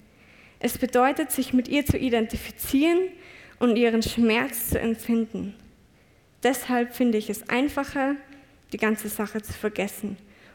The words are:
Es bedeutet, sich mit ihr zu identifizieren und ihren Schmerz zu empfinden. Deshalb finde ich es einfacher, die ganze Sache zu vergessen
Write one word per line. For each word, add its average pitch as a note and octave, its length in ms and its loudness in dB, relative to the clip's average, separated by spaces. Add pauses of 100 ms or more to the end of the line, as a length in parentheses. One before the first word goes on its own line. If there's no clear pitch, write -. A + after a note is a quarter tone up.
(600)
Es - 180 -2
bedeutet, C4 540 2
sich - 200 -2
mit B3+ 160 2
ihr C#4+ 180 0
zu - 120 0
identifizieren B3+ 1040 0 (600)
und A#3+ 160 4
ihren A3+ 260 4
Schmerz A#3 680 0
zu - 100 0
empfinden. A3 760 -2 (880)
Deshalb B3 500 0
finde A#3+ 240 2
ich G#3+ 120 -2
es G#3 200 -8
einfacher, C#4 640 0 (560)
die - 60 -6
ganze G#3+ 320 0
Sache G#3+ 320 -4
zu - 120 -12
vergessen G3+ 640 -4 (380)